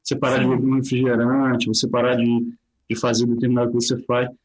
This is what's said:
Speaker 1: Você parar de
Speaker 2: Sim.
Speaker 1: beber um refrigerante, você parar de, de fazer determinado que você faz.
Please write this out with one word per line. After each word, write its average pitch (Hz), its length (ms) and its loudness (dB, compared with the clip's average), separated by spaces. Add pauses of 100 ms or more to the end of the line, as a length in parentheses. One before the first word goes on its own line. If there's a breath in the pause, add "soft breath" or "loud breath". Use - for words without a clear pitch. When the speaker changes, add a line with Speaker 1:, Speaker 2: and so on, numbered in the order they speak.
Speaker 1:
Você - 140 -6
parar 131 240 0
de - 60 2
Speaker 2:
Sim. 127 60 2
Speaker 1:
beber 127 180 0
um 131 80 2
refrigerante, 127 880 0
você 110 220 -2
parar 123 260 2
de, 117 400 0 (340)
de 113 80 -4
fazer 120 300 0
determinado 120 460 0
que - 20 -6
você 120 300 -2
faz. 123 240 -2 (160)